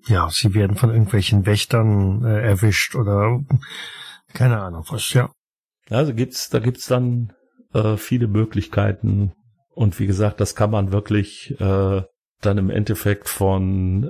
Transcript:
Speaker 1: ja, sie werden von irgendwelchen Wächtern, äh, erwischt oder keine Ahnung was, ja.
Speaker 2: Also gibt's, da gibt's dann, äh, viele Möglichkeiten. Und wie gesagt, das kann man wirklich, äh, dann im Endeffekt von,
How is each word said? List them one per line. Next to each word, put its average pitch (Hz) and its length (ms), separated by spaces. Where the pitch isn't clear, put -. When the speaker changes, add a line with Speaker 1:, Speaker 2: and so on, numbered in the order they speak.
Speaker 1:
ja, 87 240
sie 101 240
werden 104 220
von 113 140
irgendwelchen 104 560
Wächtern, 104 760
äh, 107 180
erwischt 104 520
oder 107 460
keine 120 260
Ahnung 85 280
was, - 240
ja. 123 180
Speaker 2:
Also 135 240
gibt's, 123 380
da 117 80
gibt's 123 280
dann, 123 460
äh, 107 240
viele 120 300
Möglichkeiten. 101 1040
Und 104 260
wie 101 60
gesagt, 101 340
das 98 160
kann 107 140
man 98 220
wirklich, 104 680
äh, 98 420
dann 101 160
im 95 120
Endeffekt 101 580
von, 95 800